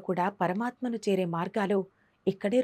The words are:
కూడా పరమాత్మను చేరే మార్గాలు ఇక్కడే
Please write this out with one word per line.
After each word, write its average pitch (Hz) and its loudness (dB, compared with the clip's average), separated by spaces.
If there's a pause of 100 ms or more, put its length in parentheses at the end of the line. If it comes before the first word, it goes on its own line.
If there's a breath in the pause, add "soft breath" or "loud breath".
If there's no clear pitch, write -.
కూడా 180 0 (160)
పరమాత్మను 233 -4
చేరే 185 2 (120)
మార్గాలు 196 0 (460)
ఇక్కడే 202 2